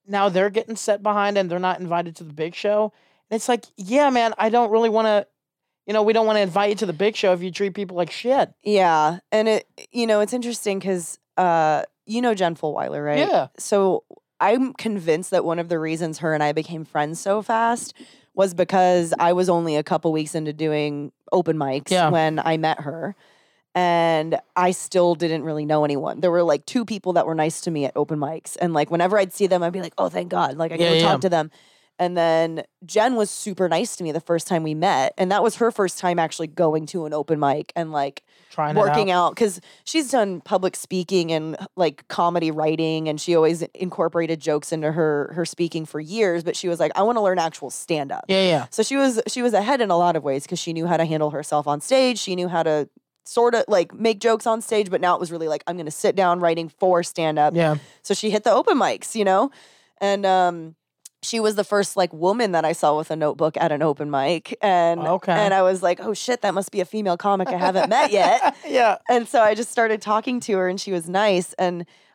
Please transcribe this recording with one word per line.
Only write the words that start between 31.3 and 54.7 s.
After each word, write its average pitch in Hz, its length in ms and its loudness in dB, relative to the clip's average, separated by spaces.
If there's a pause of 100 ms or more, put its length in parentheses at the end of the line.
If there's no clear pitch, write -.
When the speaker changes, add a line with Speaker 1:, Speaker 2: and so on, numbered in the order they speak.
Speaker 2:
And 180 200 0
then 165 460 2 (200)
Jen 220 320 2
was 208 140 0
super 185 400 -2
nice 180 260 -2
to - 80 -10
me 160 80 -4
the 156 80 -4
first 170 280 -2
time 165 160 0
we 156 100 -4
met. 156 440 0
And 185 140 0
that 202 120 2
was 226 140 0
her 226 140 2
first 190 280 -2
time 175 200 0
actually 160 280 -4
going 156 400 0
to 165 180 -8
an 147 80 -6
open 151 260 -2
mic 147 360 0
and, 160 180 -6
like, 139 300 -4 (260)
Speaker 1:
Trying 151 260 -4
it 214 40 4
Speaker 2:
working 202 300 2
Speaker 1:
out. 180 180 4
Speaker 2:
out. - 100 -2
'Cause 190 240 0 (240)
she's 302 260 -2
done 202 300 0
public 185 340 -2
speaking 180 560 -2
and, 156 240 -2 (220)
like, 165 320 -2
comedy 170 420 0
writing. 160 560 -2
And 151 140 -4
she 170 160 0
always 160 240 4 (120)
incorporated 165 680 -4
jokes 151 320 -2
into 156 180 -2
her, 151 420 0
her 170 120 -2
speaking 165 400 -6
for 151 160 -10
years. 170 420 0
But 170 140 -4
she 190 100 -6
was 170 140 -4
like, 156 140 2
"I 190 80 2
wanna 226 200 2
learn 185 160 2
actual 156 300 -4
stand-up." - 580 -6
Speaker 1:
Yeah, 190 160 2
yeah. 160 260 2
Speaker 2:
So - 140 -2
she 269 140 0
was, 262 300 2
she 247 140 -6
was 240 120 2
ahead 226 260 2
in 208 120 0
a 170 60 4
lot 175 200 4
of 143 80 -4
ways 139 200 -2
'cause 175 140 -8
she 170 140 -8
knew 165 140 -4
how 170 100 2
to 165 80 2
handle 156 240 0
herself 147 380 -2
on 143 120 -2
stage. 254 400 2
She 185 160 -6
knew 180 140 -4
how 165 140 0
to 151 260 0 (340)
sorta, 233 440 2
like, 185 260 2
make 220 260 0
jokes 226 280 0
on 226 140 0
stage. 208 280 -2